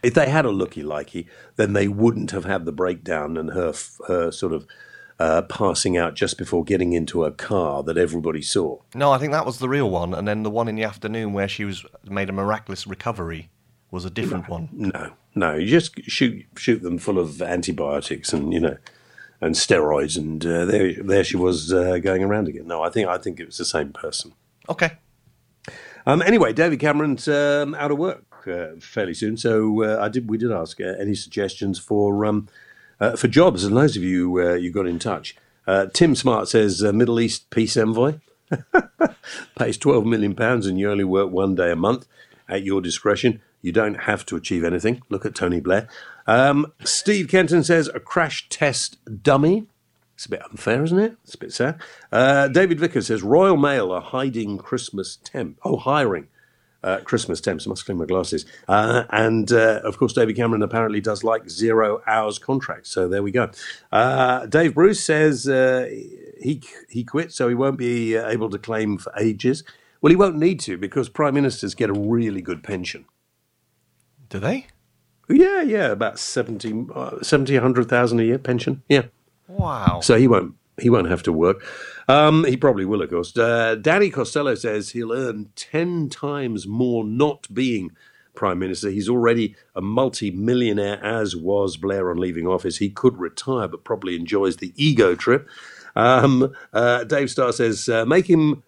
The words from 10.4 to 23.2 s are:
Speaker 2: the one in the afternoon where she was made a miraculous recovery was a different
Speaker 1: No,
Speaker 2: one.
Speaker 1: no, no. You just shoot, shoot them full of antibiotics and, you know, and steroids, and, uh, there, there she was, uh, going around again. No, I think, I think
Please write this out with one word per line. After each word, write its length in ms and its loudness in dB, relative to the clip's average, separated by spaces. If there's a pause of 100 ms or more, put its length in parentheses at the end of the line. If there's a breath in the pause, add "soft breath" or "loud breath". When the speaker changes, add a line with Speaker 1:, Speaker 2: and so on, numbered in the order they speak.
Speaker 2:
the 60 -4
one 200 -2
in 60 -6
the 80 -4
afternoon 500 -6
where 160 -2
she 160 -6
was 200 -10 (240)
made 200 -4
a 20 -6
miraculous 560 -6
recovery 600 -8 (420)
was 140 -8
a 40 -8
different 380 -6
Speaker 1:
No, 80 -8
Speaker 2:
one. 160 -8
Speaker 1:
no, 400 -8 (240)
no. 200 0
You 120 -2
just 420 0
shoot, 360 -2 (100)
shoot 260 0
them 180 -4
full 200 -2
of 220 -4
antibiotics 920 -4
and, 220 -2
you 80 0
know, 160 0 (640 loud breath)
and 140 0
steroids, 640 2
and, 280 -6
uh, 180 0
there, 300 2 (100)
there 220 2
she 100 -6
was, 380 0
uh, 240 2
going 260 0
around 240 0
again. 200 -10
No, 140 -6
I 80 -2
think, 200 -2
I 80 -2
think 240 -10